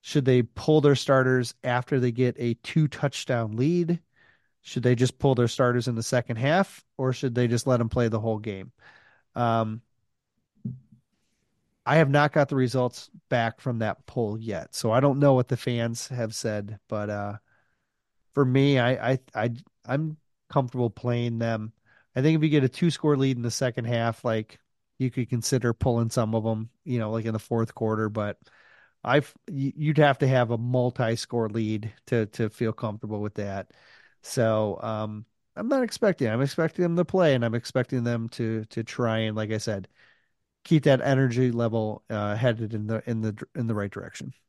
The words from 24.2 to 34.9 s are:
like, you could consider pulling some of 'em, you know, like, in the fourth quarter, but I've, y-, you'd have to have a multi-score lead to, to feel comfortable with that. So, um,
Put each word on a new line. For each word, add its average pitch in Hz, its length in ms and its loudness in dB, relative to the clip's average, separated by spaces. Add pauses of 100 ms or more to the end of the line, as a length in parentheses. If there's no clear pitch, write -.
like, 110 340 -2 (400)
you 127 120 0
could 120 200 -4
consider 120 420 0
pulling 117 380 0
some 110 240 0
of 110 120 0
'em, 113 240 -4 (140)
you 123 140 -4
know, 110 120 -4
like, 110 140 -4
in 113 80 -4
the 110 60 -2
fourth 113 360 -2
quarter, 110 340 -2
but 104 300 -6 (680)
I've, 139 300 0 (140)
y-, 139 280 -4
you'd 151 220 0
have 143 200 6
to 135 100 2
have 123 220 2
a 117 80 -2
multi-score 120 920 -2
lead 107 440 -4 (140)
to, 113 200 0
to 107 240 -4
feel 113 220 -2
comfortable 107 480 -8
with 104 140 -6
that. 98 380 -8 (500)
So, 110 600 0
um, 107 420 -8 (320)